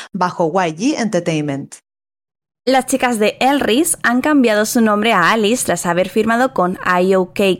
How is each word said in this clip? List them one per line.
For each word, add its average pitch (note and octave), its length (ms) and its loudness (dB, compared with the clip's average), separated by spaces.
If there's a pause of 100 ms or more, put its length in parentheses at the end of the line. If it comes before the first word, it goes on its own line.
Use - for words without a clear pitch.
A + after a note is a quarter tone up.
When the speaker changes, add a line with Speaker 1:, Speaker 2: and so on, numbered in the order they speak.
(120)
Speaker 1:
bajo F3 420 -2
Y F3 200 0
G A#3 260 -2
Entertainment. D#3 760 -2 (880)
Speaker 2:
Las B3+ 200 2
chicas B3 340 -2
de G#3 220 0
Elris B3+ 640 0
han B3 180 -2
cambiado A#3 440 2
su A#3+ 140 0
nombre G#3+ 320 2
a F3+ 200 2
Alice A3 340 0
tras F3 200 -2
haber F3+ 220 0
firmado A#3 460 0
con F3+ 320 -2
I F#3 300 2
O F#3 180 0
K G#3 100 -2 (160)